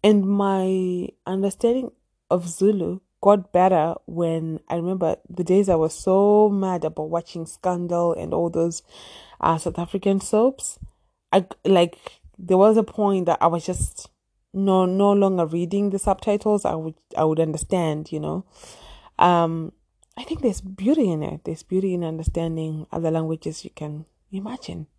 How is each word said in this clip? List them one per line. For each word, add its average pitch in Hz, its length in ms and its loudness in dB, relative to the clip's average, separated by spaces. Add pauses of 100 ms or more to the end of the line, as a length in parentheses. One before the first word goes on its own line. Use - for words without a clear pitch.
And 208 240 6
my 190 800 0 (180)
understanding 202 640 -2 (400)
of 175 180 -2
Zulu 185 520 0 (200)
got 202 320 2
better 180 420 2 (120)
when 165 640 -4
I 170 80 -4
remember 175 400 -2 (120)
the - 160 -6
days 190 240 2
I 180 60 4
was 160 180 2
so 208 560 4
mad 190 380 -2
about 160 240 -6
watching 165 340 -6
Scandal 175 680 -2
and 160 180 -6
all 170 160 0
those, 170 340 -2 (600)
uh, 165 160 2
South 170 200 -6
African 196 440 -2
soaps. - 560 0 (540)
I, 185 120 4 (220)
like, 175 320 4 (400)
there 185 180 0
was 214 220 6
a 214 40 4
point 196 440 0
that 165 160 2
I 170 60 4
was 165 180 -2
just - 420 -6 (460)
no, 190 320 4
no 196 260 4
longer 190 320 4
reading 180 460 -2
the 196 80 -4
subtitles. 208 680 0
I - 100 0
would, 160 200 -8 (220)
I 160 80 2
would 160 160 2
understand, 156 680 -2
you 156 100 -6
know. 156 260 -6 (720)
Um, 165 540 2 (440)
I 247 80 -16
think 320 160 -8
there's 220 220 -2
beauty 196 480 0
in 156 120 -2
it. 156 220 -8
There's 160 180 -10
beauty 190 320 -2
in 175 100 -4
understanding 160 840 -4
other 165 200 -2
languages. 160 540 -4
You - 60 -14
can 151 360 -12 (260)
imagine. 190 540 -12 (120)